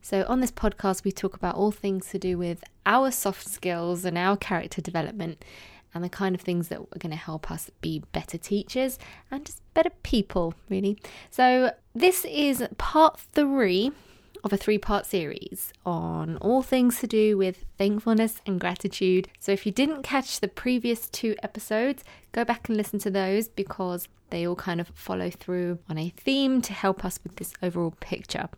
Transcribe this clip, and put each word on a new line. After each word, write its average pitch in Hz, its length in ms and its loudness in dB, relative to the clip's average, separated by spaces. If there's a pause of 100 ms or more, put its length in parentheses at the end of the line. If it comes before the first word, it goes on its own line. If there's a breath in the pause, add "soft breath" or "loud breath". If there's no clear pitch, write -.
So 190 280 0
on 247 120 2
this 247 100 0
podcast, - 540 0
we 196 80 0
talk - 240 -4
about 175 200 -4
all 208 140 4
things 196 380 -4
to 196 100 -6
do 180 200 -2
with 170 260 -4 (220)
our 254 240 6
soft - 360 -2
skills 175 600 -2
and 170 100 -2
our 190 220 2
character 170 420 -4
development 165 640 -6 (480 loud breath)
and 170 100 -6
the 180 60 -4
kind 190 260 0
of 175 60 -4
things 175 280 -2
that - 120 -6
are - 180 -14
gonna 160 180 -8
help 156 340 -8
us 160 200 -8 (120)
be 160 200 -4 (100)
better 165 260 -12
teachers 254 600 -4 (320 loud breath)
and 277 140 -8
just - 160 -18 (140)
better 330 180 2 (100)
people, 180 520 0 (160)
really. 202 260 0 (340 loud breath)
So 254 420 6 (220)
this 359 300 6
is 285 420 2 (120)
part - 420 6
three 262 720 4 (520 loud breath)
of 202 80 2
a 202 40 2
three-part 208 500 2
series - 680 -4 (140)
on 165 520 -2
all 254 240 4
things 247 380 4
to 240 60 -4
do 214 320 4
with 185 260 0 (140)
thankfulness 220 680 2
and 185 160 -2
gratitude. 185 680 0 (100)
So - 140 0
if 196 120 0
you 208 80 0
didn't 285 300 0
catch 262 380 -2
the 202 80 -2
previous 240 600 -2
two 214 340 -2
episodes, 220 600 -2 (300 loud breath)
go 233 120 0
back - 240 -4
and 220 80 2
listen 208 240 -2
to 208 100 -2
those 196 380 0
because 180 600 -6 (220)
they 170 160 -2
all 175 100 -2
kind 170 240 -4
of 175 140 -6
follow 180 360 -4
through 175 480 -4 (100)
on 156 100 -4
a 165 120 -4
theme 269 520 2
to 208 100 -4
help 190 320 0
us 185 180 -6
with - 140 -14
this - 160 -10 (100)
overall 175 380 -2
picture. - 580 -6